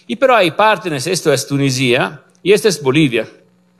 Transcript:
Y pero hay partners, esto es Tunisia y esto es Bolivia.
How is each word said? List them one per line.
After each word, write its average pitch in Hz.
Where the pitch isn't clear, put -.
Y 233
pero 262
hay 185
partners, 170
esto 165
es 131
Tunisia 139
y 180
esto 220
es -
Bolivia. 131